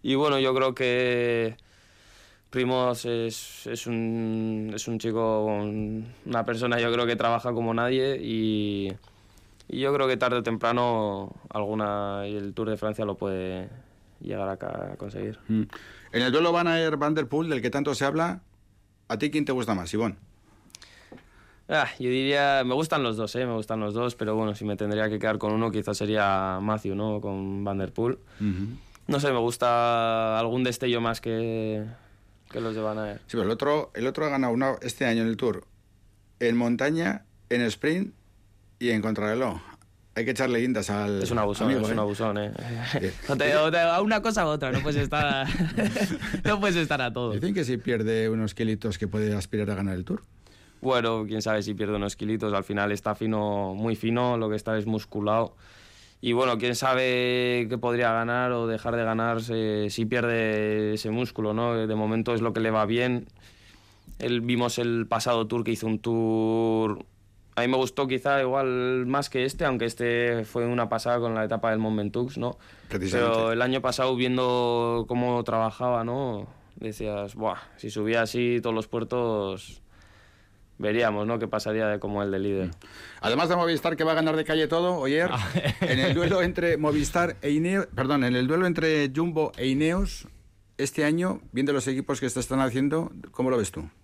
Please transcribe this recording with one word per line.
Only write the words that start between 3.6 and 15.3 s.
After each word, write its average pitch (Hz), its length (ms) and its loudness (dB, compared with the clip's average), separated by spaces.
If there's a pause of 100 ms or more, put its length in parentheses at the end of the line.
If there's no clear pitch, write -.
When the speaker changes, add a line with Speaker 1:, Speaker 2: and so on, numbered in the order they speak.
Speaker 1:
es 117 220 -8
un, 113 840 -2
es 104 140 -8
un 113 140 -4
chico, 113 460 0
un, 107 600 -4 (200)
una 117 180 -2
persona, 120 340 0
yo 117 140 2
creo 120 140 2
que 120 100 0
trabaja 117 360 0
como 113 220 -2
nadie 131 480 2
y, 104 680 -2 (760)
y - 140 -6
yo 139 120 0
creo 139 140 2
que 127 100 2
tarde 123 200 2
o 117 80 0
temprano 113 880 0 (160)
alguna, 104 800 -2
y 104 80 -6
el 101 180 -8
Tour 110 160 -4
de 104 60 -2
Francia 107 280 -4
lo 98 120 -4
puede 92 520 -6 (520)
llegar 98 280 -6
a 98 100 -6
ca-, - 340 -8
a 95 40 -12
conseguir. 104 520 -10